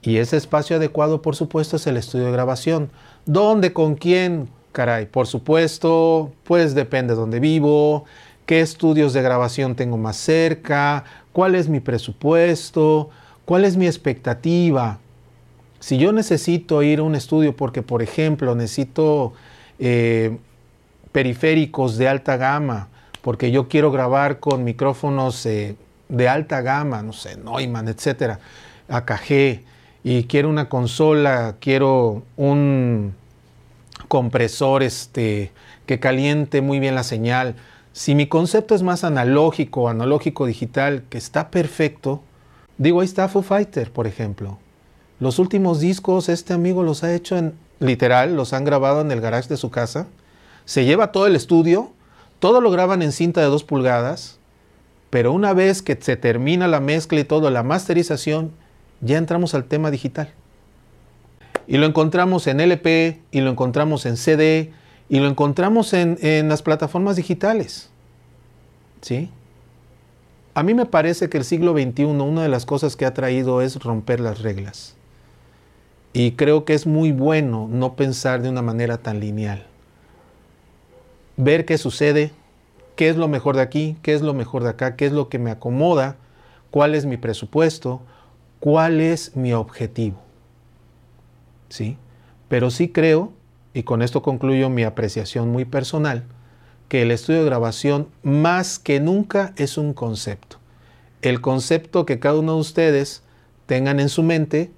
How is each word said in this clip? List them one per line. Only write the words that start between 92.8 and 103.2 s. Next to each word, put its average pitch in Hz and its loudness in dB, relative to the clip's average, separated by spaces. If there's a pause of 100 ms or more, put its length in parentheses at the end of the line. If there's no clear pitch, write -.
creo, 160 2 (420)
y 123 -4
con 117 -2
esto 123 -2
concluyo 135 0
mi 120 0
apreciación 110 -4
muy 123 -2
personal, 135 -4 (640)
que 127 0
el 117 2
estudio 160 0
de 156 2
grabación 139 -2 (140)
más 170 0
que 139 0
nunca 190 0
es 139 -4
un 147 -4
concepto. 107 -8 (640)
El 123 -2
concepto 160 -2
que 131 -2
cada 143 2
uno 160 0
de 160 0
ustedes 151 0 (440)